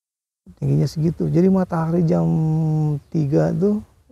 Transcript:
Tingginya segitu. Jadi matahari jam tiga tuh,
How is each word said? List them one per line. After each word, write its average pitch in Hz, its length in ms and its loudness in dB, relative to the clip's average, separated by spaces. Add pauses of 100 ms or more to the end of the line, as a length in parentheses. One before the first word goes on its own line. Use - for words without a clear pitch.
(560)
Tingginya 143 320 0
segitu. 160 400 -2
Jadi 175 240 2
matahari 170 560 -2
jam 170 160 2 (880)
tiga 156 400 0
tuh, 208 320 -2 (280)